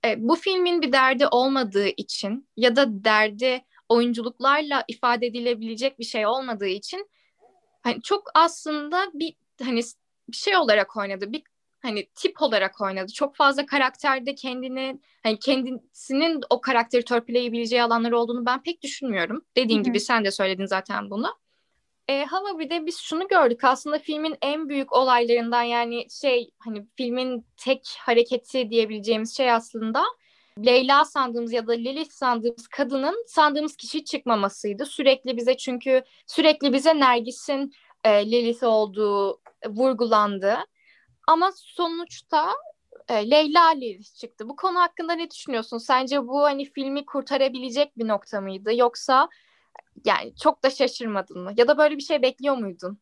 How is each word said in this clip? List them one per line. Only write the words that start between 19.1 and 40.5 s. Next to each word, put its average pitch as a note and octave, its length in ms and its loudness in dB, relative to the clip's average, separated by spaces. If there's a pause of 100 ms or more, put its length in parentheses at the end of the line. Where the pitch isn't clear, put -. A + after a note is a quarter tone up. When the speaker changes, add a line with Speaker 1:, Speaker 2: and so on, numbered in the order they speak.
Speaker 1:
Dediğin B3 220 2
Speaker 2:
Hı - 20 0
hı. - 40 0
Speaker 1:
gibi A#3 140 0
sen A3 260 0
de G3 60 0
söyledin F#3+ 340 -2
zaten G3+ 440 -4
bunu. B3+ 340 -6 (640)
E, C#4 180 -2
Hava F#4+ 340 -6
bir D4+ 100 -6
de E4 160 -4
biz E4+ 120 -8
şunu F4 300 -6
gördük. D4 360 2
Aslında C4+ 360 0
filmin D#4 420 -6
en D4 280 -4
büyük C4+ 240 -4
olaylarından A#3+ 680 2
yani A#3+ 460 -4 (140)
şey B3 380 0
hani G#3+ 260 -10 (100)
filmin B3 500 -4 (120)
tek - 420 -4
hareketi A#3+ 680 0
diyebileceğimiz A3 680 -2
şey B3+ 140 2
aslında A#3 520 -2 (640)
Leyla B3+ 400 6
sandığımız A#3+ 480 -4
ya A3+ 140 -2
da A#3 60 2
Lilith C4+ 380 -6
sandığımız A#3 560 -2
kadının C#4 600 -2
sandığımız D4+ 480 2
kişi - 300 -10
çıkmamasıydı. G#3 800 -4
Sürekli C4 520 0
bize A#3+ 200 0
çünkü B3+ 460 -2 (240)
sürekli D4+ 460 2
bize D4+ 260 2
Nergis'in, C4+ 760 0 (300)
e, G#3 280 4
Lilith A#3 320 0
olduğu G#3 800 0 (260)
vurgulandı. G#3+ 920 0 (680)